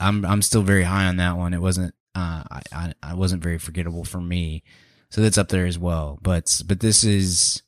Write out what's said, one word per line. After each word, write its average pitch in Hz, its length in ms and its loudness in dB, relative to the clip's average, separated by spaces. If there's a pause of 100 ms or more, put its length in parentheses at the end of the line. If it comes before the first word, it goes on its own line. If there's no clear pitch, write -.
I'm, 101 260 0
I'm 101 160 2
still 110 200 2
very 98 200 4
high 95 240 0
on 90 120 0
that 87 180 0
one. 87 180 -2
It 85 80 -2
wasn't, 90 320 0 (220)
uh, 82 340 -4
I, - 120 -14 (100)
I, 82 200 -6 (120)
I 78 100 -8
wasn't 90 300 0
very 85 140 -2
forgettable 85 460 -6
for 90 160 -8
me. 87 440 -2 (460)
So 107 100 0
that's 107 180 4
up 95 120 2
there 92 160 2
as 85 120 -2
well. 80 440 -2
But, 87 440 0
but 95 140 0
this 110 240 4
is 98 640 2